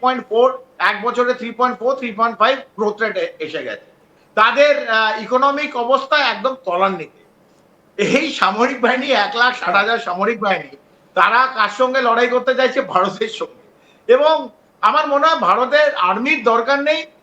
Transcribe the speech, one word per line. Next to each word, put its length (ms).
পয়েন্ট 280
ফোর, 300
এক 240
বছরে 320
থ্রি 160
পয়েন্ট 280
ফোর, 160
থ্রি 180
পয়েন্ট 260
ফাইভ 200
গ্রোথ 440
রেট 140
এ-, 220
এসে 240
গেছে। 240
তাদের, 540
আহ, 340
ইকোনমিক 540
অবস্থা 400
একদম 380
তলার 260
নিচে। 360
এই 300
সামরিক 480
বাহিনী 260
এক 300
লাখ 200
ষাট 180
হাজার 240
সামরিক 420
বাহিনী, 360
তারা 320
কার 220
সঙ্গে 340
লড়াই 260
করতে 260
চাইছে? 260
ভারতের 480
সঙ্গে। 380
এবং 360
আমার 280
মনে 180
হয় 100
ভারতের 580
আর্মির 500
দরকার 380
নেই। 240